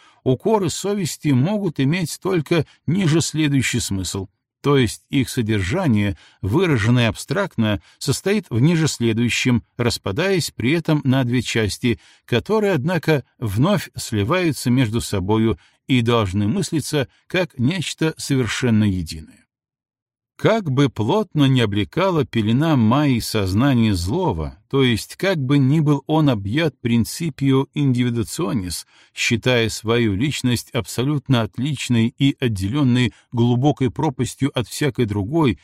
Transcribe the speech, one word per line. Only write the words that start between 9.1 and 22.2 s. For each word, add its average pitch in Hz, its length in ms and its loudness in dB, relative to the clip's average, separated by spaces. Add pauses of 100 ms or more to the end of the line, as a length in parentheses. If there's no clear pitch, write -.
распадаясь 135 760 -2
при 120 220 -2
этом 160 320 0
на 135 200 2
две 120 180 0
части, 110 580 -2 (240)
которые, 202 480 0
однако, 156 520 0 (140)
вновь 127 580 0
сливаются 127 760 -2
между 120 300 0
собою 104 580 0 (280)
и 127 140 2
должны 104 480 0
мыслиться 147 600 -2 (200)
как - 300 -4
нечто 160 580 -2
совершенно 117 680 0
единое. 85 640 -6 (920)
Как 190 300 2
бы 135 180 2
плотно 147 580 0
ни 131 120 4
облекала 123 640 0